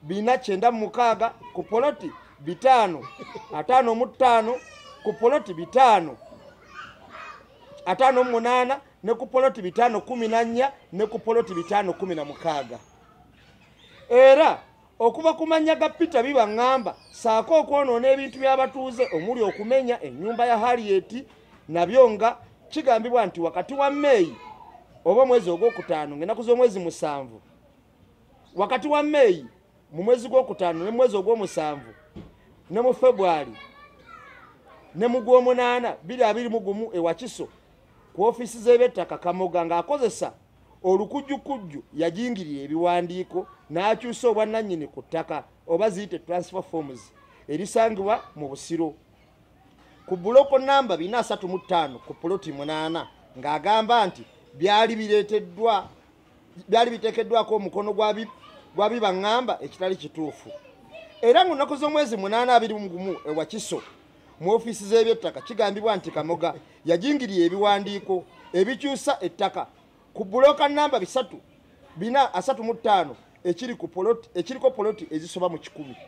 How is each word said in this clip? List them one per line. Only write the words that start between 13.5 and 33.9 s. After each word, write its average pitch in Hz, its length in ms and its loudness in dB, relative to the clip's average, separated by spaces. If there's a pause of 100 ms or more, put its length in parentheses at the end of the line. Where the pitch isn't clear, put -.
Era 269 540 8 (360)
okuva 269 360 2
ku 320 120 -4
mannya 320 300 2
ga 311 120 0
Peter 320 340 0
Bibaŋŋamba, 240 720 2 (180)
saako 226 480 2
okwonoona 269 480 0
ebintu 269 300 0
by'abatuuze, 262 760 0
omuli 220 280 -2
okumenya 240 600 -2
ennyumba 202 440 -4
ya 233 120 2
Harriet, 220 680 -2 (420)
nabyo 190 420 6
nga 214 280 0 (320)
kigambibwa 240 560 2
nti 175 140 -8
wakati 170 340 -4
wa 277 160 2
May 269 420 2 (720)
oba 202 180 4
omwezi 247 280 4
ogwokutaano, 165 680 -2
ng'ennaku 196 260 -6
z'omwezi 233 380 2
musanvu, 143 600 -8 (1120)
wakati 254 340 -2
wa 294 140 2
May 254 420 4 (480)
mu 160 100 -8
mwezi 233 260 0
gw'okutaano 180 560 0
ne 208 60 -4
mu 233 60 -4
mwezi 240 200 2
ogw'omusanvu 170 760 -4 (760)
ne 196 100 -2
mu 247 140 2
February 185 580 2 (1400)